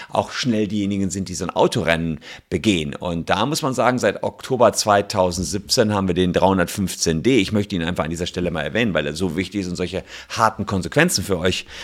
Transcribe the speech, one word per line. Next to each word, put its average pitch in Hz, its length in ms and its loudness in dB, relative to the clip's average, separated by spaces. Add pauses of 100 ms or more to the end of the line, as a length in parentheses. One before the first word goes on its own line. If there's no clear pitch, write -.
auch - 220 -2
schnell 107 360 0
diejenigen 98 420 0
sind, 95 200 -6
die 92 40 -8
so 90 120 -6
ein 82 40 -6
Autorennen 82 680 0 (300)
begehen. 82 440 0
Und 85 360 -4
da 95 160 2
muss 147 160 -2
man 131 120 -2
sagen, 123 260 2
seit 101 240 0
Oktober 110 500 2
zweitausendsiebzehn 101 1200 2
haben 95 160 2
wir 87 40 2
den 90 200 2
dreihundertfünfzehn 87 880 2
D. 131 140 6
Ich 98 160 2
möchte 104 200 0
ihn 85 100 0
einfach 85 200 -2
an 76 60 -4
dieser 85 160 -4
Stelle 87 260 -4
mal 78 120 -4
erwähnen, 101 300 -2
weil 78 140 0
er 73 60 -4
so 82 240 -4
wichtig 98 240 -4
ist 90 80 -4
und 87 80 -6
solche 90 260 -4 (240)
harten 107 380 0
Konsequenzen 98 580 0
für 90 160 0
euch 90 260 0 (180)